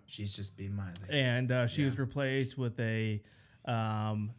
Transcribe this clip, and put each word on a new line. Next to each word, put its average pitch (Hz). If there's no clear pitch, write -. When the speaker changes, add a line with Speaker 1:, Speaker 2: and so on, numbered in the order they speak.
Speaker 1:
She's -
just 101
being 98
Miley. 95
Speaker 2:
And, 127
uh, 123
she 147
Speaker 1:
Yeah. 135
Speaker 2:
was 120
replaced 135
with 123
a, 110
um, 107